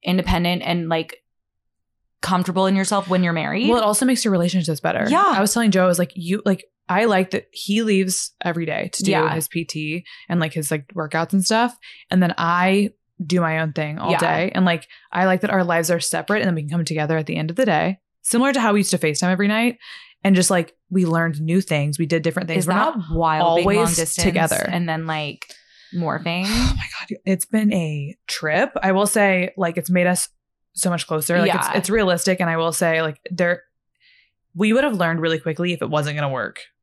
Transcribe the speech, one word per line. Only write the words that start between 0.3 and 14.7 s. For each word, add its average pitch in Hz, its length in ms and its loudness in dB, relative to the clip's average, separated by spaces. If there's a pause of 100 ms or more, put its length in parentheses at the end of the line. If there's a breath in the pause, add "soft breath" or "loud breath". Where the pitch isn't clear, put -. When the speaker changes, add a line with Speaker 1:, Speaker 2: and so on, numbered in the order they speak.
Speaker 1:
and, 170 240 -2
like, 165 280 -4 (1040)
comfortable 180 460 0
in 190 80 4
yourself 196 340 0
when 185 140 2
you're 175 120 0
married? 160 340 -2
Speaker 2:
Well, 240 100 4
it 220 60 2
also 214 220 2
makes 254 180 0
your 214 80 2
relationships 170 480 0
better. - 280 -2
Speaker 1:
Yeah. 349 280 4
Speaker 2:
I 190 40 2
was 190 120 2
telling 226 180 2
Joe, 185 140 4
I - 20 6
was 175 120 2
like, 175 160 -2
"You, 185 300 -4
like, 190 200 0 (240)
I 190 160 0
like 190 260 2
that - 220 -4
he 208 300 -2
leaves 190 500 0 (100)
every 170 240 -4
day 160 280 -4
to - 80 -6
do 190 80 0
Speaker 1:
Yeah. - 240 0
Speaker 2:
his 156 140 -4
P 170 160 -6
T 156 400 -8 (240 loud breath)
and, 175 120 0
like, 160 140 -2
his, 156 160 -4
like, 151 240 -4
workouts 160 380 -4
and 190 120 2
stuff. 233 320 0 (340 loud breath)
And 185 120 4
then 175 160 2
I 185 520 2 (340)
do 175 160 0
my 160 200 0
own 160 120 -2
thing 151 260 -6
all - 120 -4
Speaker 1:
Yeah. 170 80 2
Speaker 2:
day. 165 360 0
And, 185 100 2
like, 170 240 0 (240 loud breath)